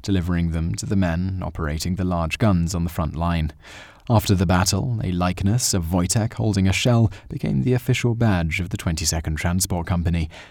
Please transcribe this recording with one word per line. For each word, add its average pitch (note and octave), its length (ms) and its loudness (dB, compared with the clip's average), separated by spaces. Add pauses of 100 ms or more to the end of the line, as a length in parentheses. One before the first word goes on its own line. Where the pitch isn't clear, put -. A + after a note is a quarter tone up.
delivering F2 480 0
them E2 240 -2
to - 100 -6
the G#2 120 0
men F#2 460 0
operating E2 520 -4
the F2+ 100 -2
large E2+ 320 -2
guns F2+ 380 2
on E2+ 100 0
the E2+ 60 -4
front D#2+ 260 -4
line. E2 380 0 (560)
After G#2 240 4
the F#2 100 4
battle, G2+ 580 0
a F2+ 80 -2
likeness F2+ 600 0
of F2 140 0
Wojtek G2 480 0
holding G#2 340 2
a G2 60 2
shell A#2 360 4 (200)
became C3+ 320 -2
the B2+ 100 2
official A#2+ 420 0
badge F#2 460 0
of E2+ 80 -4
the - 80 -4
twenty-second E2 600 -2
Transport F2+ 500 -2
Company. E2+ 420 0 (220)